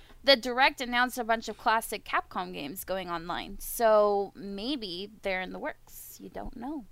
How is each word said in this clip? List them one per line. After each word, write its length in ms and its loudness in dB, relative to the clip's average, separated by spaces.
the 120 8
Direct 460 2
announced 360 0
a 60 -2
bunch 260 0
of 80 -8
classic 480 0
Capcom 480 -4
games 300 -8
going 260 -4
online, 500 -6
so 760 4
maybe 760 -8
they're 180 -2
in 120 -8
the 60 -10
works. 600 -14
You 100 -16
don't 260 -12
know. 360 -8